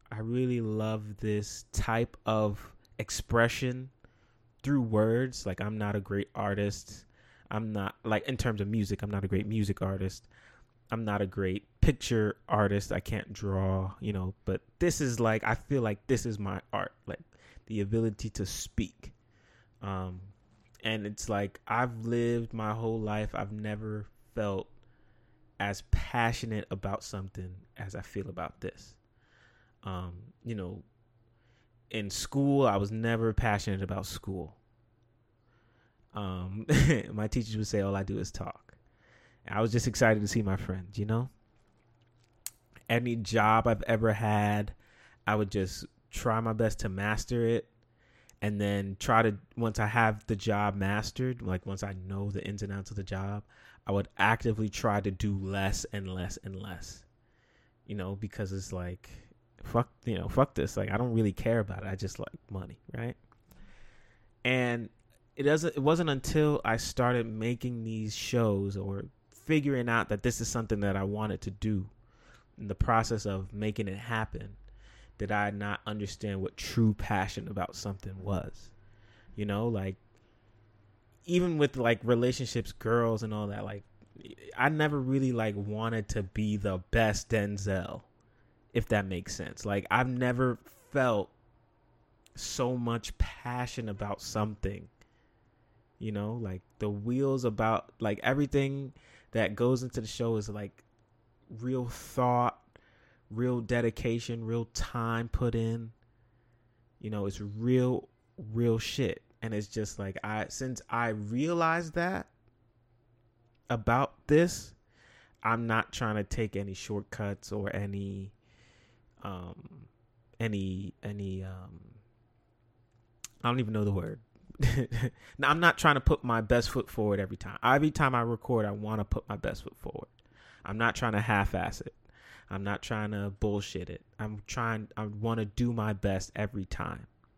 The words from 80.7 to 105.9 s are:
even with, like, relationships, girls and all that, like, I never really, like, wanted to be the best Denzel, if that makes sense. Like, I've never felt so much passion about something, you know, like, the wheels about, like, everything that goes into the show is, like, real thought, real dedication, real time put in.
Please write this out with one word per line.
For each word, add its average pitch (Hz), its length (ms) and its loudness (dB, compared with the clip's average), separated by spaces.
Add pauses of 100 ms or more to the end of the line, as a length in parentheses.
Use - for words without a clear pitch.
even 175 320 2
with, 147 200 4
like, 117 280 4
relationships, 120 680 2
girls 113 500 2
and 107 100 -4
all 104 140 -2
that, 101 180 -6
like, 101 200 -10 (720)
I 135 120 4
never 151 320 2
really, 131 320 2
like, 110 240 2
wanted 107 540 -2
to 107 120 -2
be 107 360 0
the 98 200 0 (120)
best 110 400 2
Denzel, 101 720 0 (720)
if 117 140 0
that 104 180 2
makes 92 280 -6
sense. - 300 -10
Like, 101 260 0
I've 123 180 4
never 123 500 2 (340)
felt 120 380 2 (1040)
so 127 420 -2
much 117 400 -2
passion 123 720 -2
about 101 320 -6
something, 104 680 -4 (1080)
you 110 140 -6
know, 104 220 -2
like, 101 260 -6 (200)
the 104 100 0
wheels 123 540 0
about, 110 540 2
like, 107 240 0
everything 139 720 0 (400)
that 107 220 0
goes 123 280 4
into 127 180 -6
the 110 60 -4
show 117 300 0
is, 104 120 -4
like, 104 340 -10 (800)
real 127 260 0
thought, 123 720 2 (720)
real 123 300 0
dedication, 117 800 0
real 117 300 -2
time 117 560 -2
put 117 260 0
in. 113 380 -2 (1080)